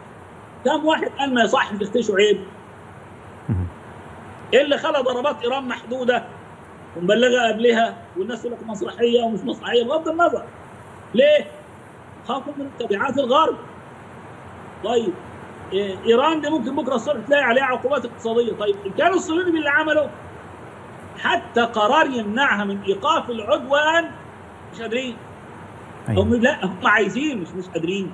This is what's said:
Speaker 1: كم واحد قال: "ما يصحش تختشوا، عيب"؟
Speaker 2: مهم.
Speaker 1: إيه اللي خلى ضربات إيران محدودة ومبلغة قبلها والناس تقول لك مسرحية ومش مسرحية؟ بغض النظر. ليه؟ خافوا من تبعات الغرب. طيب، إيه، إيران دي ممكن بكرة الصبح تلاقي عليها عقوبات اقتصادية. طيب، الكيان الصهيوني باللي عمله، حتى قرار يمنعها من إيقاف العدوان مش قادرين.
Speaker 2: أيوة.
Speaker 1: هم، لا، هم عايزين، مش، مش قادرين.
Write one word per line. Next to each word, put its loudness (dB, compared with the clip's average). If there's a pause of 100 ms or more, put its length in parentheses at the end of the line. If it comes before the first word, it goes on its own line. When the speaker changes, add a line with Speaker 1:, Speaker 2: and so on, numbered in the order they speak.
(640)
Speaker 1:
كم 2
واحد 2 (100)
قال: 0
"ما 4
يصحش 0
تختشوا، 0
عيب"؟ 4 (1080)
Speaker 2:
مهم. 0 (840)
Speaker 1:
إيه 6
اللي 0
خلى 0
ضربات -2
إيران -4
محدودة -2 (720)
ومبلغة 4
قبلها 4 (200)
والناس -4
تقول -6
لك -12
مسرحية 0
ومش 0
مسرحية؟ 0
بغض -2
النظر. 2 (680)
ليه؟ 6 (800)
خافوا -6
من -8 (100)
تبعات -2
الغرب. 4 (1300)
طيب، 2 (600)
إيه، -2
إيران 6
دي -4
ممكن -2
بكرة 0
الصبح -2
تلاقي 4
عليها 4
عقوبات 0
اقتصادية. -2
طيب، 0 (100)
الكيان 2
الصهيوني 0
باللي 0
عمله، 2 (1080)
حتى 0
قرار 4
يمنعها 0
من -4
إيقاف 0
العدوان 2 (640)
مش -14
قادرين. -4 (920)
Speaker 2:
أيوة. 4
Speaker 1:
هم، 2
لا، 2
هم -2
عايزين، 2
مش، -6
مش -8
قادرين. -4